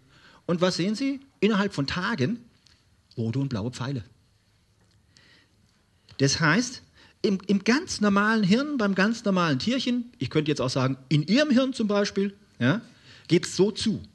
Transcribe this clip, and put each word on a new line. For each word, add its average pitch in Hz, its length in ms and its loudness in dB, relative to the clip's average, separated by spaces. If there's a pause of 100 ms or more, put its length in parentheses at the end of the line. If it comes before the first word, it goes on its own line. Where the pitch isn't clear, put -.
(460)
Und 175 140 -2
was 180 160 2
sehen 202 200 -2
Sie? 269 260 -4 (180)
Innerhalb 202 340 2
von 139 140 -4
Tagen 185 520 -4 (760)
rote 117 240 -4
und 139 80 -2
blaue 113 240 -6
Pfeile. 123 320 -8 (2250)
Das 139 240 0
heißt, 175 400 0 (400)
im, 196 260 0
im 196 160 0
ganz 285 380 0
normalen 208 420 2
Hirn, 262 340 2
beim 202 160 0
ganz 202 300 0
normalen 175 340 2
Tierchen, 247 600 -4
ich 127 120 -6
könnte 151 220 0
jetzt 139 80 -2
auch 127 100 -2
sagen, 131 280 0 (100)
in 151 160 2
Ihrem 277 260 2
Hirn 262 220 4
zum 240 160 -2
Beispiel, 202 460 -2 (260)
ja, 147 220 2 (460)
geht's - 280 0
so 190 140 4
zu. 208 320 -4 (140)